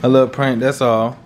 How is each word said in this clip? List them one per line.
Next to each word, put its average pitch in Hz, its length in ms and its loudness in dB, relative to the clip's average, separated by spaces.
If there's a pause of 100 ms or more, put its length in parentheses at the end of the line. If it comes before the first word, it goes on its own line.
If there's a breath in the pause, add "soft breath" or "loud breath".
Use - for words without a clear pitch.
A 127 80 0
little 131 180 4
prank, 131 320 -4
that's 135 220 -2
all. 117 440 0